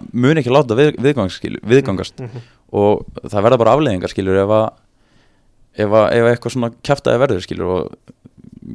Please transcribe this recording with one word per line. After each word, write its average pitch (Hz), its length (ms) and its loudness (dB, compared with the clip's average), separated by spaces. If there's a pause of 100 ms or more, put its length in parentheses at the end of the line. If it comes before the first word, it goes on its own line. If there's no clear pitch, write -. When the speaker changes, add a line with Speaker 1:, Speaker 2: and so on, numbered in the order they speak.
(120)
Speaker 1:
mun 127 240 2
ekki 123 160 -2
láta 127 240 2
við-, 147 220 2
viðgangs-, 117 400 -2
skilur, - 240 -10
viðgangast. 101 580 0
Speaker 2:
Mhm. 120 220 -14 (300)
Speaker 1:
Og 101 320 2 (180)
það 101 220 -4
verða 123 140 4
bara 110 180 4
afleiðingar, 113 340 -2
skilur, 95 260 -2
ef 98 120 2
að, 110 240 0 (1080)
ef 107 120 0
að, 107 220 4
ef 117 160 2
eitthvað 120 240 -2
svona 117 180 -4 (120)
kjaftaði 120 380 0
verður, 104 220 0
skilur, 87 240 -6
og 90 300 -4 (800)